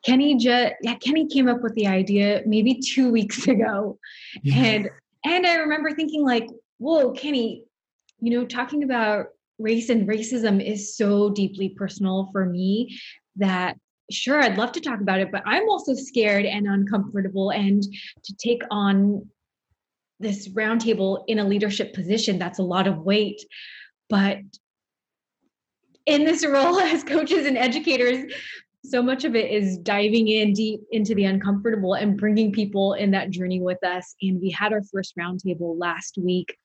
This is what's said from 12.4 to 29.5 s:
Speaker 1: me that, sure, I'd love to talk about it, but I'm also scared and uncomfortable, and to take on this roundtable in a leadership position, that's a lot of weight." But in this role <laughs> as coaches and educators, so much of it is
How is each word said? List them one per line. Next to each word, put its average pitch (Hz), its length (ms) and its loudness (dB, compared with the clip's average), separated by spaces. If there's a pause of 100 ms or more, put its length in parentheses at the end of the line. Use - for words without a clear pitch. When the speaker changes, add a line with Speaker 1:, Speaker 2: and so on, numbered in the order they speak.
Speaker 1:
me 190 540 -2 (380)
that, 185 400 0 (340)
sure, 277 300 0
I'd 208 160 2
love 233 160 -2
to 330 80 -6
talk 254 200 -6
about 190 180 0
it, 190 120 -2
but 185 140 -6
I'm 349 240 2
also 330 260 0
scared 208 500 2
and 208 220 -2
uncomfortable, 196 840 0
and 202 300 2 (420)
to 196 140 -16
take 240 320 -2
on 202 560 2 (960)
this 202 300 -6
roundtable 214 760 0
in 220 120 0
a 208 40 0
leadership 202 500 0
position, 196 440 -2
that's 180 220 -6
a 190 40 0
lot 185 240 0
of 175 120 -2
weight." 202 420 0 (680)
But 196 300 2 (1700)
in 294 200 4
this 320 200 2
role 294 340 4
<laughs> 339 140 2
as 285 100 -2
coaches 311 440 2
and 262 100 2
educators, 254 760 0 (520)
so 262 180 -2
much 254 240 0
of 233 100 0
it 220 140 0
is 196 300 0